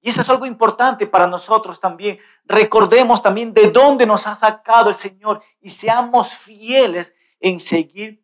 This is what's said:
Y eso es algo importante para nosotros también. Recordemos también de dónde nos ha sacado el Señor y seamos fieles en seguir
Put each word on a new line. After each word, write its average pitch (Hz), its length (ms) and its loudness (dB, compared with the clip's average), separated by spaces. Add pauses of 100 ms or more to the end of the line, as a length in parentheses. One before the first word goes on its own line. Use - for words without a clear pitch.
Y 233 100 -6
eso 240 100 -4
es - 80 -4
algo 262 180 0
importante 226 600 -2
para 180 200 2
nosotros 180 540 -4
también. 185 400 -6 (240)
Recordemos 220 760 2
también 220 320 -2
de 208 180 6
dónde 262 360 4
nos 214 200 -2
ha 208 100 -10
sacado 214 540 2
el 202 40 -2
Señor 202 480 -8 (180)
y 196 100 -20
seamos 240 640 -2
fieles 214 800 -4 (240)
en 185 180 -2
seguir 185 640 -6